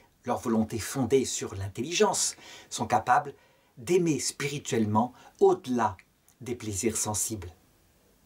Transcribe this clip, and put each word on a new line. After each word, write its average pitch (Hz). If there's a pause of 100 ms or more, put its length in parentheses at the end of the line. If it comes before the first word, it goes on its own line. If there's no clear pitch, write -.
(240)
leur 120
volonté 110
fondée 127
sur -
l'intelligence, 135 (340)
sont -
capables 127 (440)
d'aimer 165
spirituellement 113 (260)
au-delà 113 (460)
des 120
plaisirs 107
sensibles. 104 (760)